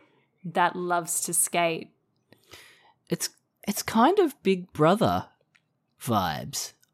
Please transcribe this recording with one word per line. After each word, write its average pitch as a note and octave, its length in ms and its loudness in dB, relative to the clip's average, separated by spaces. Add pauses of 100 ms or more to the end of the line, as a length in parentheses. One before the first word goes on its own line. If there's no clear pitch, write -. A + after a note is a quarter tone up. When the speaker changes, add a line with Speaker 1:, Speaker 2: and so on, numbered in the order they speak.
(440)
Speaker 1:
that F3 320 0
loves F3 460 -4
to F3 120 -6
skate. E3 580 -2 (1160)
Speaker 2:
It's, - 200 -6 (380)
it's - 160 -6
kind C#4+ 360 4
of E4+ 240 0
Big F#3+ 300 0
Brother D3+ 540 2 (720)
vibes. F2+ 720 -4 (200)